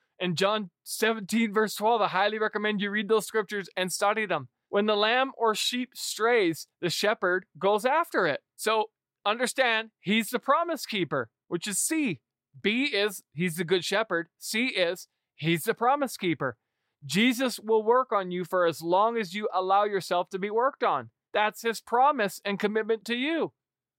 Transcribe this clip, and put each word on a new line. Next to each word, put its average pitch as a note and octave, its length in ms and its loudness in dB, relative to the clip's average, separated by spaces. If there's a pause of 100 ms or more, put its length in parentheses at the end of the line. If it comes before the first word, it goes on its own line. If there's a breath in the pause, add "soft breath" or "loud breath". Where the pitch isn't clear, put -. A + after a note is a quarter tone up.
(220)
In F3+ 140 0
John G3 340 0 (140)
seventeen, A3 680 0
verse G#3 220 0
twelve, A3 260 2
I G3 60 2
highly G3 320 0
recommend G#3+ 420 -2
you G3+ 120 -2
read G#3 160 -4
those G#3+ 180 2
scriptures G#3 500 -4
and F#3 160 -4
study G#3 320 0
them. D#3+ 260 -4 (180)
"When G3+ 180 2
the G#3+ 80 2
lamb A#3+ 420 2
or A3+ 160 2
sheep B3 420 -4
strays, G#3 720 0 (120)
the F3 100 -2
shepherd F#3 560 0 (120)
goes G3 260 2
after C#4+ 440 2
it." C#3 120 -2 (140)
So A3 360 -2 (360)
understand, A3+ 720 0
he's G#3+ 320 0
the B3 80 -2
promise D#4+ 480 0
keeper, D3+ 420 -2 (200)
which - 180 -4
is G3 140 -4
C. C#4+ 400 -2 (420)
B A3+ 220 2
is G#3+ 400 -2 (100)
he's E3 220 -4
the F#3 80 -2
good F3 200 0
shepherd. F#3+ 440 -2 (100)
C A#3 280 -4
is F#3 420 -2 (260)
he's D#3+ 300 -2
the A3 100 -2
promise C4 420 0
keeper. D3 400 -4 (480)
Jesus A3+ 540 0
will G#3+ 240 2
work B3 300 2
on G3 180 0
you F3+ 140 -2
for F3+ 200 2
as D#3+ 160 0
long F#3+ 360 2
as F#3 180 -4
you G#3 180 -4
allow F#3+ 300 2
yourself F#3+ 480 -2
to F#3+ 80 -6
be G3 120 -4
worked B3 340 0
on. C#3 260 0 (220)
That's G#3+ 300 0
his A3+ 180 -2
promise B3 640 2
and G3+ 160 -2
commitment G#3+ 460 -2
to A#3+ 100 -2
you. C4+ 380 -2 (440)